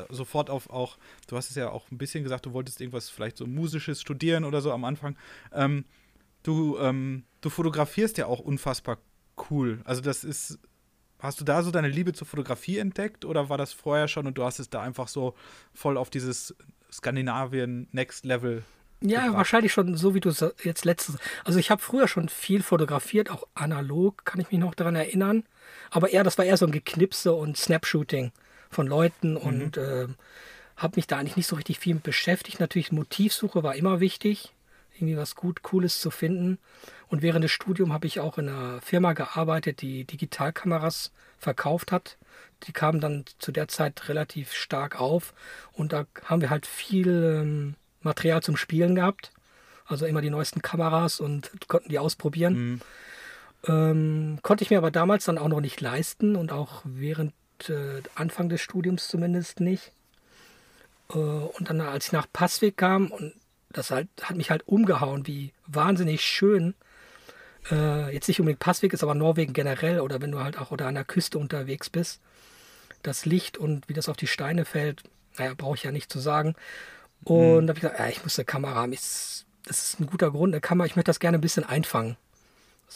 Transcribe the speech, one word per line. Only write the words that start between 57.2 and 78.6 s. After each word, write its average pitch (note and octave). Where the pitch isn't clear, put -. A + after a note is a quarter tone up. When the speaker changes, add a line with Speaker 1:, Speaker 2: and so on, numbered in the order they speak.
Speaker 2:
äh, C#3
Anfang E3+
des E3+
Studiums F3+
zumindest F3
nicht. F#3
Äh, -
und D3+
dann, D#3+
als C#3+
ich -
nach D#3
Passweg G3
kam, F#3+
und -
das -
halt, C3+
hat F3+
mich D#3+
halt D#3
umgehauen, D3
wie C#3+
wahnsinnig F3
schön, G3
äh, D3+
jetzt -
nicht F#3+
unbedingt D#3
Passweg F#3+
ist, -
aber D3
Norwegen D#3
generell D3+
oder C3+
wenn D3
du C#3+
halt C#3+
auch -
oder C#3
an C3+
der C#3
Küste -
unterwegs C#3
bist, -
das -
Licht F3
und D3+
wie D3
das D#3
auf D3+
die D3
Steine D#3+
fällt, D3+
naja, B2+
brauch C#3+
ich -
ja C3+
nicht -
zu C#3+
sagen. D3+
Und E3
Speaker 1:
Mhm. -
Speaker 2:
da D#3+
hab D3+
ich E3
gesagt, -
ja, A2+
ich -
muss -
eine B2+
Kamera C3+